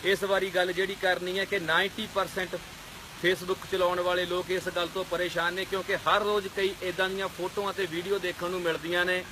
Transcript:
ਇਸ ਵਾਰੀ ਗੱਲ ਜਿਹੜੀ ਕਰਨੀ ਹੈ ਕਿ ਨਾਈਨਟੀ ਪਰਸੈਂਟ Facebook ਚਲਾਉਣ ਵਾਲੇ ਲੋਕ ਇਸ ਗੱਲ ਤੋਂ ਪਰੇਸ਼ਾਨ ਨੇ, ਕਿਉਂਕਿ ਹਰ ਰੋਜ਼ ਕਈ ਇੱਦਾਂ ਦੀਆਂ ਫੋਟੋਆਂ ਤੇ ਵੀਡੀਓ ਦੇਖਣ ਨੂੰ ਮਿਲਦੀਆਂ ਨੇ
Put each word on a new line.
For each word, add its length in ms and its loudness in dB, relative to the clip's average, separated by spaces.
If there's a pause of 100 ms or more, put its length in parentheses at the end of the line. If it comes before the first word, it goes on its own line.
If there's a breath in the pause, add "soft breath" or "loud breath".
ਇਸ 200 4
ਵਾਰੀ 260 2
ਗੱਲ 220 2
ਜਿਹੜੀ 300 0
ਕਰਨੀ 360 2
ਹੈ 60 0
ਕਿ 160 0
ਨਾਈਨਟੀ 540 2
ਪਰਸੈਂਟ 420 -2 (640)
Facebook 500 0
ਚਲਾਉਣ 300 2
ਵਾਲੇ 260 2
ਲੋਕ 240 -2
ਇਸ 260 0
ਗੱਲ 120 0
ਤੋਂ 220 -4
ਪਰੇਸ਼ਾਨ 440 0
ਨੇ, 100 -2
ਕਿਉਂਕਿ 340 -2
ਹਰ 240 4
ਰੋਜ਼ 340 0
ਕਈ 260 2
ਇੱਦਾਂ 260 0
ਦੀਆਂ 220 -2
ਫੋਟੋਆਂ 420 -4
ਤੇ 140 -2
ਵੀਡੀਓ 320 -2
ਦੇਖਣ 320 -4
ਨੂੰ 100 -2
ਮਿਲਦੀਆਂ 440 0
ਨੇ 280 0